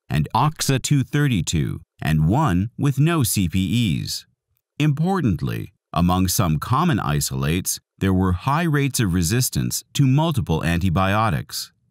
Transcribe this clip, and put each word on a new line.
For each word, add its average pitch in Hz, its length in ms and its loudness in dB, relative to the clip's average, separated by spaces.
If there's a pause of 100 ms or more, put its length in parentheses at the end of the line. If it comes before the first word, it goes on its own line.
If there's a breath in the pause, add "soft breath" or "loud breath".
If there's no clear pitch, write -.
and 73 240 0
oxa 135 480 0
two 139 220 0
thirty-two, 85 760 -2 (200)
and 78 260 2
one 104 520 2
with 131 200 0
no 160 240 4
C 98 240 0
P 92 540 0
Es. - 240 -8 (540)
Importantly, 135 920 0 (220)
among 90 340 2
some 85 300 0
common 139 420 0
isolates, 73 800 -4 (200)
there 95 140 2
were 92 180 2
high 139 320 0
rates 143 360 0
of 98 140 0
resistance 85 680 0 (100)
to 143 140 2
multiple 131 560 0
antibiotics. 95 1080 -2 (200)